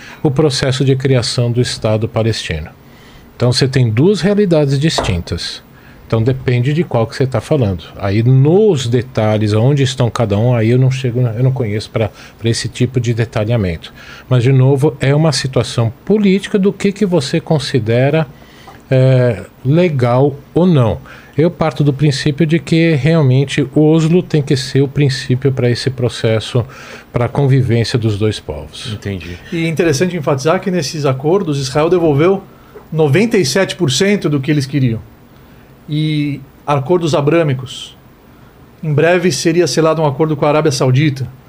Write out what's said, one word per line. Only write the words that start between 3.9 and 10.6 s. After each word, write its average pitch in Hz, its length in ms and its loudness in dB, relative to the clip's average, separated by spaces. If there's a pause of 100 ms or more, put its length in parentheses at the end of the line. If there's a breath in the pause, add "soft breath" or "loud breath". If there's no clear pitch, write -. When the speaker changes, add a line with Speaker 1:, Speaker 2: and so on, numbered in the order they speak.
Speaker 1:
realidades 165 580 2
distintas. - 840 -4 (420 loud breath)
Então 113 160 0
depende 131 500 0
de 160 120 0
qual 117 240 -2
que - 80 -16
você 135 100 0
tá 131 160 -2
falando. 104 420 -2 (140)
Aí 101 240 0
nos 139 640 4
detalhes, 107 680 0
onde 135 280 2
estão 127 260 0
cada 101 300 -2
um, 123 160 2
aí 113 160 2